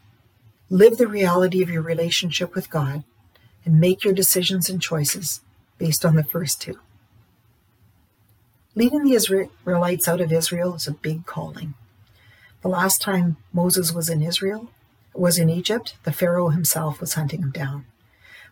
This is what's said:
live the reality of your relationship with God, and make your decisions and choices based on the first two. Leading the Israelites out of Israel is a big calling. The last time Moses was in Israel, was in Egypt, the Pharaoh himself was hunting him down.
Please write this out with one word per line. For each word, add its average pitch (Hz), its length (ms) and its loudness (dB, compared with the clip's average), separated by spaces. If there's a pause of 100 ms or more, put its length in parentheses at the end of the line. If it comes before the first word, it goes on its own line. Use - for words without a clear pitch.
(680)
live 208 280 8
the 240 80 4
reality 185 560 2
of 175 80 -2
your 165 120 -2
relationship 170 760 -2
with - 140 -6
God, 147 340 -4 (600)
and 160 120 6
make 180 280 4
your 196 80 4
decisions 185 560 0
and 185 120 -6
choices 160 600 -4 (360)
based 160 280 -2
on 160 100 6
the 156 80 4
first 165 380 -6
two. - 180 -14 (1900)
Leading 262 300 2
the 262 120 6
Israelites 180 920 0
out 175 140 2
of 160 100 0
Israel 175 440 0
is 156 120 -8
a 147 60 -6
big 156 320 -8
calling. 160 480 -12 (880)
The 185 80 -2
last 185 320 0
time 180 340 0 (160)
Moses 175 400 0
was 165 180 -4
in 151 120 0
Israel, 190 480 -4 (460)
was 175 220 2
in 165 100 2
Egypt, 180 480 -4 (100)
the 160 60 -2
Pharaoh 175 380 0
himself 156 500 -2
was - 140 -6
hunting 156 300 -4
him 135 80 -4
down. 139 340 -8 (640)